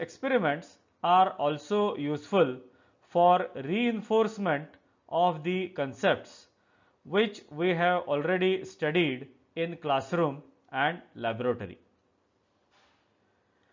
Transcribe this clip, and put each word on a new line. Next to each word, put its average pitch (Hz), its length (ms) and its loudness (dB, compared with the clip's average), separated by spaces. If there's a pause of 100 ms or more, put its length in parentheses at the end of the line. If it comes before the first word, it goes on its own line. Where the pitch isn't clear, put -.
experiments 175 800 -2 (260)
are 180 340 6
also 202 560 0
useful 147 640 0 (460)
for 175 520 4
reinforcement 202 1120 0 (420)
of 165 360 0
the 185 240 -2
concepts 143 800 -4 (560)
which 208 360 -2 (120)
we 160 160 -2
have 175 400 2
already 185 560 0
studied 151 640 -2 (260)
in 165 220 -4
classroom 147 640 -2 (300)
and 147 280 -2 (140)
laboratory. 113 640 -4 (1900)